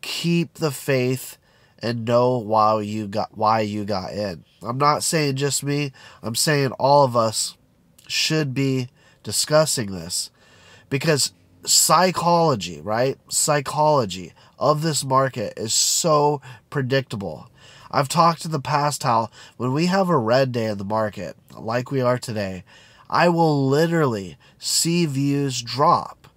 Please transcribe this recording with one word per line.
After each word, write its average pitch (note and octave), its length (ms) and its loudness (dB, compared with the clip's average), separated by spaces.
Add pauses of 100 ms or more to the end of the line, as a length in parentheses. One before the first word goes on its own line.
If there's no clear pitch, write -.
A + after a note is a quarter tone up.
keep - 540 -2
the D#3+ 160 -2
faith C3 680 -2 (420)
and A#2 260 -4
know B2 320 4
why A2 440 2
you G#2+ 260 -6
got, G2+ 300 -6
why G#2+ 240 2
you G#2 240 -4
got F#2+ 280 -6
in. G2 300 -6 (180)
I'm A2+ 160 -8
not D3 260 2
saying D3 320 0
just C3+ 280 -2
me. C#3+ 280 -4 (320)
I'm A2+ 120 -6
saying C#3+ 380 0
all C#3+ 320 6
of A#2+ 100 0
us A2+ 420 0 (500)
should D#3 460 -2
be C3 360 -2 (340)
discussing C#3+ 680 0
this F2+ 400 -8 (580)
because C#3 440 0 (320)
psychology, E3 1160 2
right? A2+ 360 -2 (120)
Psychology C#3+ 1040 0 (240)
of D3 240 2
this D#3 220 -2
market C3 540 0
is A2 160 -6
so D3 680 2 (280)
predictable. B2 800 -4 (420)
I've C#3 180 0
talked E3 360 2
in E3+ 60 -8
the D#3 80 -4
past C#3+ 440 -2
how A2+ 260 2 (280)
when B2 160 -4
we D3+ 120 0
have F#3 240 2
a F3 80 2
red B2+ 340 2
day A#2+ 140 -2
in G#2+ 120 -2
the G2+ 60 -8
market, G#2 520 -4 (220)
like A2 340 -6
we C#3 100 -2
are B2 160 2
today, G2+ 460 -6 (460)
I D#3+ 200 4
will D#3 380 2
literally C3+ 680 0 (200)
see - 480 0
views C#3 560 -2
drop. A#2+ 760 0